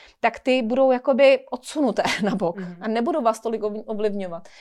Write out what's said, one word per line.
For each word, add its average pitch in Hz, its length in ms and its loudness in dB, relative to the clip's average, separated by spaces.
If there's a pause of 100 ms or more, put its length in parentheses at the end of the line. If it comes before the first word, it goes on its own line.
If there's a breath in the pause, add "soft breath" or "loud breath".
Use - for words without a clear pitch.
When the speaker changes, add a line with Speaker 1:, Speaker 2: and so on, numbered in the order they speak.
(200 loud breath)
Speaker 1:
tak 233 200 -2
ty 254 220 0
budou 254 300 2
jakoby 254 480 4 (120)
odsunuté 254 520 -2
<laughs> 196 280 -2
na 254 40 -2
bok 180 220 -2
Speaker 2:
Mhm. 180 240 -10
Speaker 1:
a 214 60 -8
nebudou 240 340 -2
vás 226 180 0
tolik 220 240 -6
ovl-, 214 220 -6
ovlivňovat. 202 640 -6 (140)